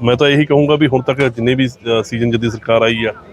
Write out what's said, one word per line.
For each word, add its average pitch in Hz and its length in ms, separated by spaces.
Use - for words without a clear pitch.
ਮੈਂ 120 120
ਤਾਂ 143 140
ਇਹੀ 143 160
ਕਹੂੰਗਾ 147 300
ਵੀ 151 120
ਹੁਣ 127 140
ਤੱਕ 135 200
ਜਿੰਨੇ 123 340
ਵੀ, 131 120
ਅ, 113 360
ਸੀਜ਼ਨ 117 280
ਜਦੀ 117 180
ਸਰਕਾਰ 113 320
ਆਈ 113 240
ਆ 107 80